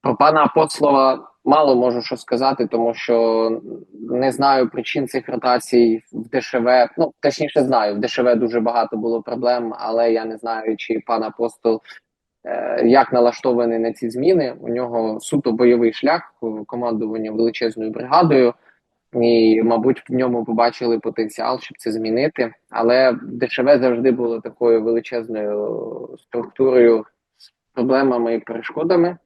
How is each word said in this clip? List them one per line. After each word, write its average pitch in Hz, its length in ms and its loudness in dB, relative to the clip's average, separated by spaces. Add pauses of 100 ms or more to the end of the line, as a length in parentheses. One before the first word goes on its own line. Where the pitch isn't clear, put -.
Про 131 140 0
пана 156 280 4
Апостола 139 840 2 (180)
мало 143 300 4
можу 120 260 0
що 123 160 -8
сказати, 123 500 -2
тому 117 260 -2
що 113 680 0 (480)
не 127 220 0
знаю 135 380 2
причин 135 380 -6
цих 131 220 -8
ротацій 120 760 2 (100)
в 113 160 -10
Д 131 120 -2
Ш - 180 -4
В. 123 380 4
Ну, 165 220 -2
точніше, 147 440 0
знаю, 110 320 0
в 104 40 -6
Д 120 80 -4
Ш 123 160 -2
В 123 120 4
дуже 117 240 0
багато 117 380 -2
було 117 240 -2
проблем, 120 560 -4
але 113 360 0
я 113 120 -2
не 110 120 -8
знаю, 113 400 -6
чи 110 300 -6
пан 113 160 -2
Апостол, 113 580 -2 (640)
е, 123 420 -4
як 131 260 6
налаштований 120 680 0
на 113 140 -2
ці 113 160 -8
зміни. 135 500 0
У 120 100 -10
нього 117 500 -4
суто - 320 -2
бойовий 120 420 4
шлях, 165 400 -2 (340)
командування 113 640 -6
величезною 110 600 -2
бригадою. 131 640 2 (680)
І, 113 420 4
мабуть, 117 460 0
в 131 40 -4
ньому 123 320 -2
побачили 117 540 0
потенціал, 113 600 -6
щоб - 180 -18
це 113 140 -6
змінити. 113 640 -2 (160)
Але 120 540 2
Д 120 240 -6
Ш - 160 -4
В 139 160 6
завжди 127 320 2
було 117 300 -4
такою 113 420 0
величезною 113 1300 -6 (100)
структурою 120 840 2 (320)
з - 140 -20 (220)
проблемами 123 640 0
і 110 40 -4
перешкодами. 170 880 -2